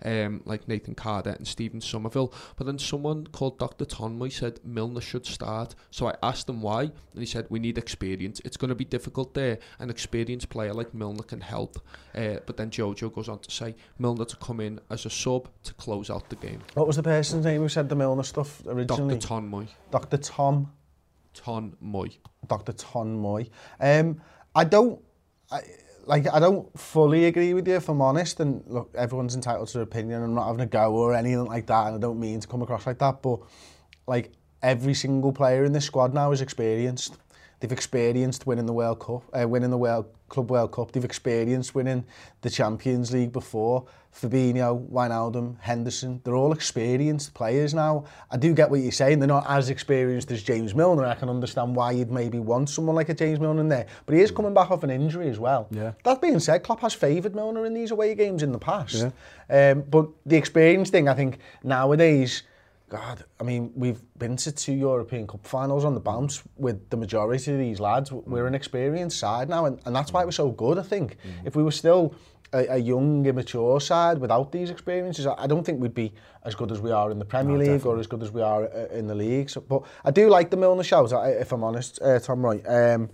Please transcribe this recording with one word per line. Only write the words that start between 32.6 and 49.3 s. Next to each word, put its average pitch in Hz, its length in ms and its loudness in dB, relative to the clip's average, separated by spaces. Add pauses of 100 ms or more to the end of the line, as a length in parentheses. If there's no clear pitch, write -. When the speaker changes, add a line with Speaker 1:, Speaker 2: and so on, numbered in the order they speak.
Speaker 2:
across 120 240 -6
like 127 120 -4
that, 139 240 0
but, 123 180 -2 (640)
like, 123 260 -2 (300)
every 131 320 2
single 135 380 0
player 131 320 2
in 143 80 2
this 147 140 0
squad 127 280 2
now 143 180 2
is 135 80 0
experienced. 123 760 -2 (440)
They've 117 120 -6
experienced 123 760 0
winning 120 200 0
the 117 80 -2
World 117 260 0
Cup, 123 220 -8 (100)
uh, 120 160 0
winning 123 220 0
the 123 80 0
World, 117 280 0 (220)
Club 123 220 -4
World 117 220 2
Cup. 120 200 -6
They've 127 120 -2
experienced 123 720 -2
winning 127 300 -2 (380)
the 120 80 -4
Champions 120 640 -2
League 123 200 0
before. 123 540 -2 (260)
Fabinho, 123 800 0
Wijnaldum, 120 680 -2
Henderson, 120 640 -4
they're 123 140 0
all 139 160 4
experienced 143 840 0
players 139 400 0
now. 151 300 0 (260)
I 127 60 -4
do 156 180 4
get 151 160 6
what 139 100 2
you're 127 120 -2
saying. 147 260 4
They're 139 80 4
not 139 220 2